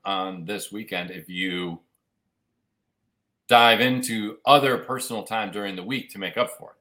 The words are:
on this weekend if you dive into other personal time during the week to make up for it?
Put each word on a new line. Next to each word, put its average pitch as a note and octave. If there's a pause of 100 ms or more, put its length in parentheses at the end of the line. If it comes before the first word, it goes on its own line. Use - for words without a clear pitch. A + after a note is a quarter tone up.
on F#2+
this G2+
weekend F#2
if F2+
you F2+ (1700)
dive A#2
into A#2+
other C#3
personal A#2+
time G#2+
during G2
the F2+
week A#2+
to G2
make F#2
up A#2+
for -
it? -